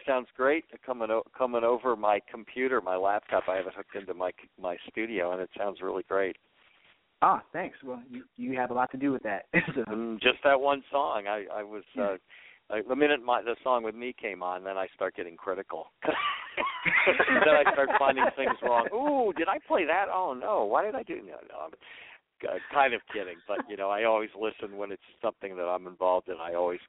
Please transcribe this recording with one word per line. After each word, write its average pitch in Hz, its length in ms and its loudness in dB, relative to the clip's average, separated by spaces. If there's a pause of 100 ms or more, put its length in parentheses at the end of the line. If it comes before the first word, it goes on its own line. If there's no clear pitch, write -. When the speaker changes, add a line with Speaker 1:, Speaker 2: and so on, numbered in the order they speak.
Speaker 1:
sounds 127 300 0
great. 143 300 2 (200)
Coming 120 240 -4
o-, 110 140 0 (100)
coming 120 300 0
over 120 320 2
my 104 240 2 (100)
computer, 127 520 -2
my 92 160 -2
laptop. 98 500 0
I 92 80 0
have 92 120 -4
it - 60 -10
hooked - 220 -14
into 98 180 -8
my, 90 180 -4 (280)
my 90 160 -6 (140)
studio, 107 420 -2
and 92 80 -4
it 90 180 -8
sounds 98 240 -6
really 92 220 -4
great. 95 320 -2 (840)
Speaker 2:
Ah, 165 200 4 (120)
thanks. 165 280 -8
Well, 127 280 -10
you, 123 160 -12 (100)
you 127 220 -4
have 127 120 0
a 123 40 -6
lot 123 180 0
to 135 60 -8
do 139 160 0
with 127 100 -4
that. - 260 -4
<laughs> 165 260 0
So. 127 100 0
Speaker 1:
Mm, 110 360 -6
just 123 220 4
that 139 160 6
one 139 320 2
song. 139 360 0
I, 104 220 -2
I 107 140 -6
was, 104 200 -12 (120)
Speaker 2:
Yeah. 104 80 -2
Speaker 1:
uh, 98 140 0 (520)
I, 107 120 -2
the 123 160 -2
minute 147 260 4
my, 120 180 2
the 113 220 -2
song 123 200 2
with 110 120 -4
me 123 160 -8 (100)
came 92 220 -6
on, 92 220 -4
then 98 100 -4
I 95 180 -4
start 95 220 -4
getting 87 220 -10
critical. - 500 -6 (160)
<laughs> - 80 0 (1160)
Then 151 280 6
I 143 180 6
start 139 240 4
finding 135 280 4 (100)
things 127 260 0
wrong. 120 320 4
"Ooh, 254 400 2
did 160 140 -2
I 196 100 0 (100)
play 220 180 2
that? 175 260 2
Oh 180 280 -2
no, 185 260 0
why 127 180 2
did 214 120 -4
I 240 80 -6
do?" 175 120 -10
No, - 220 -14 (120)
no, 147 160 -12
I'm, 160 60 -12 (720)
uh, - 160 -4 (140)
kind 135 200 4
of 107 80 -4 (120)
kidding, 92 240 -8 (100)
but, 104 120 -2 (100)
you 101 80 -10
know, 98 120 -2
I 104 140 0
always 110 260 2 (100)
listen 104 380 -6
when 101 140 -8
it's 95 100 -12 (200)
something 101 340 -6
that 90 80 -6
I'm 90 240 -4
involved 90 420 0
in. 87 60 -6
I 82 180 -8
always 87 360 0